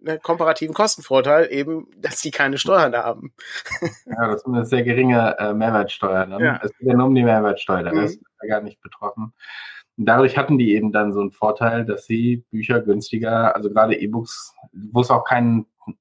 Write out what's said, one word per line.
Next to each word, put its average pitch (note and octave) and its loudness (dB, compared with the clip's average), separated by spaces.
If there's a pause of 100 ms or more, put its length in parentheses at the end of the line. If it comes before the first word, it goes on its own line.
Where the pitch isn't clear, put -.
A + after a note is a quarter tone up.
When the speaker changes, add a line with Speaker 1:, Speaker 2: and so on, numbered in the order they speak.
Speaker 1:
ne, D#3+ -6
komparativen D#3+ -2
Kostenvorteil, D3+ 2
eben, C#3+ -6
dass - -6
die D3+ -6
keine C#3 0
Steuern D#3+ 2
haben. - -6 (320)
<laughs> - -8
Speaker 2:
Ja, A#2 -4
das G#2+ -4
ist - -16
eine A#2+ 0
sehr A#2+ 0
geringe, A#2+ 2
äh, G#2 -2
Mehrwertsteuer, G2+ 0
ne? F#2+ -8
Speaker 1:
Ja. C#3+ 0
Speaker 2:
Es - -6
geht B2+ -2
ja B2 4
nur B2+ 4
um C3+ 4
die B2+ 4
Mehrwertsteuer, G#2 0
der E2+ -6
Speaker 1:
Mhm. - 0
Speaker 2:
Rest G#2 -2
ist - -20 (140)
ja G#2+ -10
gar G#2+ -2
nicht G2+ -16
betroffen. A2 -12 (680)
Und G#2+ -4
dadurch B2+ 4
hatten C#3 2
die A2 4
eben G#2+ 2
dann G#2+ 0
so G2+ -2
einen G2 -2
Vorteil, A2+ 0
dass G#2 -6
sie A#2+ 0
Bücher A2+ -2
günstiger, A2+ 0
also G#2 -4
gerade A2 4
E-Books, A2+ -8 (180)
wo G#2+ -2
es B2+ 2
auch A#2 2
keinen A#2 2 (340)